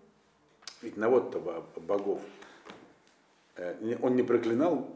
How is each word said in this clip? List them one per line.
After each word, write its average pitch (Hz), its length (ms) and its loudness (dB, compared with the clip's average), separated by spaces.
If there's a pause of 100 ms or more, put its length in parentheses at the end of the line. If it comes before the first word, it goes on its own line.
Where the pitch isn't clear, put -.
(800)
ведь - 160 -12
навод-то 110 420 4
бо-, 82 260 -8 (100)
богов, 98 460 -2 (1300)
э, 90 260 -6
не, 113 160 -2
он 127 180 2
не 123 80 6
проклинал, 120 720 2